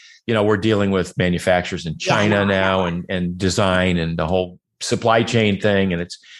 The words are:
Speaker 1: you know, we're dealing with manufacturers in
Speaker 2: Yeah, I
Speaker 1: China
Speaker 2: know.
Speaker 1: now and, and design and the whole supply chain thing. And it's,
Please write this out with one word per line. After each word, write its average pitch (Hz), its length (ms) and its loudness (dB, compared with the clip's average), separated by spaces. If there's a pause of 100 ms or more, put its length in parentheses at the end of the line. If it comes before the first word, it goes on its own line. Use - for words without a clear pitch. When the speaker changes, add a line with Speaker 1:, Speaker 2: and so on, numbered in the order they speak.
(260)
Speaker 1:
you 117 80 0
know, 107 100 2
we're 104 120 2
dealing 101 360 2
with 92 260 -2
manufacturers 90 680 0
in 82 140 -8
Speaker 2:
Yeah, - 160 0
I - 80 2
Speaker 1:
China 104 180 2
Speaker 2:
know. 101 60 2
Speaker 1:
now 95 400 2
and, 87 220 -6
and 90 280 -4
design 92 640 0
and 82 200 -4
the 80 80 -2
whole 90 320 -2 (220)
supply 117 440 2
chain 107 360 0
thing. 98 320 2
And 85 80 -4
it's, - 180 -10 (220)